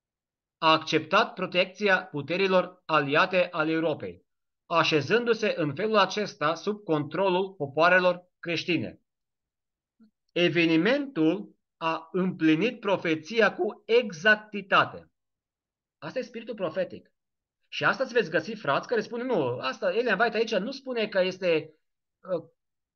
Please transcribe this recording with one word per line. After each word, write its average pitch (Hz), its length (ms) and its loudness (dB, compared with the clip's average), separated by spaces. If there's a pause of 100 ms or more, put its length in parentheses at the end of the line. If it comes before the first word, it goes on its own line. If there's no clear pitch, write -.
(580)
a 160 140 4
acceptat 160 600 0
protecția 185 720 0
puterilor 180 800 0
aliate 160 640 2
ale 160 200 -2
Europei, 151 540 -4 (400)
așezându-se 185 920 0
în 151 180 -2
felul 214 220 0
acesta 185 580 0
sub 208 280 -6
controlul 180 720 0
popoarelor 175 760 2 (100)
creștine. 139 600 -4 (1300)
Evenimentul 170 1200 0 (220)
a 160 340 -6
împlinit 180 680 0
profeția 190 760 0
cu 214 300 -6
exactitate. 202 1200 0 (880)
Asta 170 220 -10
e - 20 -4
spiritul 226 340 -12
profetic. 185 540 -6 (580)
Și - 180 -4
astăzi 214 280 0
veți 220 160 2
găsi 175 260 -2
frați - 320 -2
care 226 140 0
spun: 233 200 -8
„Nu, 165 380 0
asta, 190 360 -4
Ellen 220 240 0
White 220 180 0
aici 220 180 -2
nu 202 160 -2
spune 240 360 -6
că 196 140 0
este, 180 520 0 (460)
uh, 180 240 -6 (520)